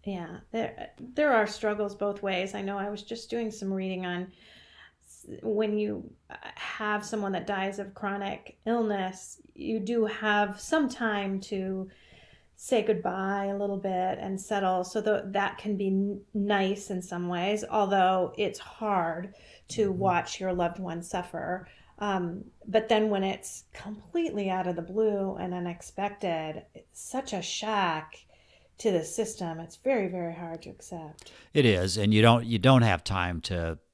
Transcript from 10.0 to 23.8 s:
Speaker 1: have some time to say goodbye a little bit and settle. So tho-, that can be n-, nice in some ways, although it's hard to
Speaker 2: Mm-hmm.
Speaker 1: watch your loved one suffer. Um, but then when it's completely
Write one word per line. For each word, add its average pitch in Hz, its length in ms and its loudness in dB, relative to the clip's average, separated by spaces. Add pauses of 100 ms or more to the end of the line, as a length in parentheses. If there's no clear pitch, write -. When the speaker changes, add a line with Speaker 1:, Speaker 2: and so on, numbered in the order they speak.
Speaker 1:
have 208 540 2
some 311 300 2
time 202 520 -2
to 190 480 -4 (680)
say 233 220 2
goodbye 190 640 0
a 202 120 -2
little 202 200 -2
bit 185 420 -2
and 190 200 -4
settle. 190 440 0
So 208 180 -4
tho-, 208 260 2
that 202 300 -2
can 214 200 -2
be 196 100 0
n-, 196 340 0 (120)
nice 202 580 2
in 185 100 -2
some 175 260 -6
ways, 190 420 0
although 190 680 4
it's 208 220 0
hard 180 720 -2 (360)
to 202 200 2
Speaker 2:
Mm-hmm. 180 100 -2
Speaker 1:
watch 180 400 2
your 185 140 0
loved 175 260 0
one 170 240 -6
suffer. 180 640 -6 (320)
Um, 190 440 -2 (240)
but 220 220 2
then 214 200 6
when 196 140 2
it's - 400 -4 (100)
completely 208 760 -4